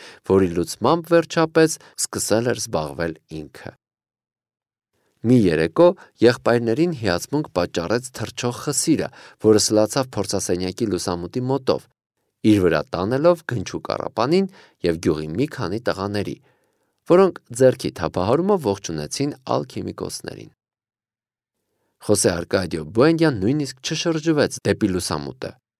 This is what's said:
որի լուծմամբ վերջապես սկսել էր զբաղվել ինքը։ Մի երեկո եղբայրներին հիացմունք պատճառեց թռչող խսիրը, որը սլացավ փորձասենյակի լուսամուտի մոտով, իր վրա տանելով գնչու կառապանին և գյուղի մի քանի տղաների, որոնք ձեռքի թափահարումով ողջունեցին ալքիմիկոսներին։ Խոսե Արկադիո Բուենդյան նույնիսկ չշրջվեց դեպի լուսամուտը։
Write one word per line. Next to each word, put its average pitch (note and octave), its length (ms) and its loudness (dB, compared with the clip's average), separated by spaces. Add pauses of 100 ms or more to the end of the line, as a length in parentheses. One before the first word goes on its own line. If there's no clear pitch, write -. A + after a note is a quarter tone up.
(220)
որի F#2+ 280 4
լուծմամբ G#2 560 0
վերջապես D#3+ 720 2 (160)
սկսել A2+ 580 -2
էր A2 80 -4
զբաղվել D#2+ 540 -6 (160)
ինքը։ D#2 420 -14 (1500)
Մի B2 140 6
երեկո E2+ 500 4 (300)
եղբայրներին A#2 760 2
հիացմունք A2+ 560 -2
պատճառեց F2+ 580 -2
թռչող - 480 -8
խսիրը, C3+ 520 -2 (300)
որը A2 220 6
սլացավ G#2+ 480 2
փորձասենյակի F#2 800 -4
լուսամուտի F2+ 560 -4
մոտով, C3 380 0 (600)
իր G#2+ 160 6
վրա D#2+ 260 2
տանելով C3+ 560 0
գնչու F#2 400 -8
կառապանին D#3+ 640 -2 (380)
և E2+ 160 0
գյուղի D#2 280 -2
մի G2 200 -2
քանի G#2 340 -6
տղաների, F#2+ 540 -4 (760)
որոնք F3+ 380 4
ձեռքի B2 440 2
թափահարումով B2+ 720 0
ողջունեցին G2 720 -4 (120)
ալքիմիկոսներին։ - 1080 -8 (1500)
Խոսե G#2 280 2
Արկադիո E2+ 540 -4
Բուենդյան C#3+ 540 2
նույնիսկ C3 440 -2
չշրջվեց D#3+ 760 -2
դեպի G2+ 300 0
լուսամուտը։ D2+ 640 -6 (280)